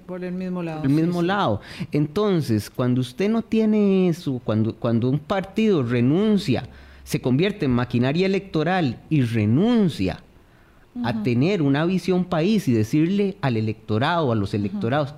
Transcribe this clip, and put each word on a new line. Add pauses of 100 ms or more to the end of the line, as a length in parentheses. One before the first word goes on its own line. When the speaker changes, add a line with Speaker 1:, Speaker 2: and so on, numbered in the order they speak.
Speaker 1:
por
el
mismo
lado,
Speaker 2:
por
el
Speaker 1:
sí,
Speaker 2:
mismo
Speaker 1:
sí.
Speaker 2:
lado. (320)
Entonces,
cuando
usted
no
tiene
eso,
cuando,
cuando
un
partido
renuncia, (380)
se
convierte
en
maquinaria
electoral (100)
y
renuncia (840)
a
Speaker 1:
Ujú.
Speaker 2:
tener
una
visión
país
y
decirle
al
electorado,
a
los
Speaker 1:
Ujú.
Speaker 2:
electorados,